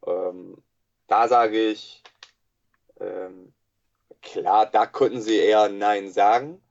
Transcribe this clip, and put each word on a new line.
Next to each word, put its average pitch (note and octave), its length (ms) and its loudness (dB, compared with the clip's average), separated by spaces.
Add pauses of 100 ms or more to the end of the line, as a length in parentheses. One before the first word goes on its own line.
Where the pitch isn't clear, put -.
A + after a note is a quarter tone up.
Ähm, F2+ 520 -8 (500)
da A2 200 2
sage A2+ 420 2
ich, - 340 -10 (960)
ähm, F#2 540 -12 (680)
klar, - 440 0
da - 200 0
könnten A#2+ 360 -2
sie A2 160 0
eher G#2+ 320 4
Nein G2+ 420 -2
sagen. A#2+ 600 0